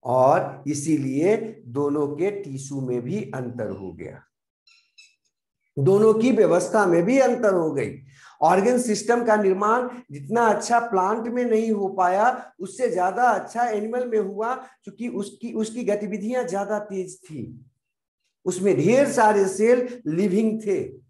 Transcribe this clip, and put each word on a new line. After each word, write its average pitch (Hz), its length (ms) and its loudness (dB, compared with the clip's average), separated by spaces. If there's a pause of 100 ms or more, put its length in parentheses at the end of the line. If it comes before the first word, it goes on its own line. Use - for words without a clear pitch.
और 131 640 2
इसीलिए 147 680 0 (280)
दोनों 143 420 -2
के 160 240 -4
टिश्यू 139 500 -10
में 123 200 -4
भी 180 340 -6
अंतर 117 340 -8
हो 95 240 -10
गया, - 300 -16 (1600)
दोनों 202 340 6
की 226 180 4
व्यवस्था 196 540 4
में 170 180 4
भी 254 160 4
अंतर 233 340 2
हो 160 180 0
गई। 123 320 -6 (380)
ऑर्गन 196 380 4
सिस्टम 240 460 0
का 220 100 4
निर्माण 208 540 2 (220)
जितना 165 300 -2
अच्छा 226 380 2
प्लांट 220 480 -2
में 240 180 -2
नहीं 220 260 0
हो 202 180 -2
पाया, 190 680 0
उससे 196 320 -4
ज्यादा 180 320 0
अच्छा 233 400 0
एनिमल 226 440 -4
में 220 120 0
हुआ, 208 360 -4
क्योंकि - 520 -14
उसकी, 233 460 -10
उसकी 220 300 -6
गतिविधियां 208 640 -4
ज्यादा 202 320 -4
तेज 196 440 -10
थी, 123 420 -14 (800)
उसमें 185 320 0
ढेर 240 340 4
सारे 214 340 4
सेल 240 640 2
लिविंग 208 540 0
थे 190 220 -2 (260)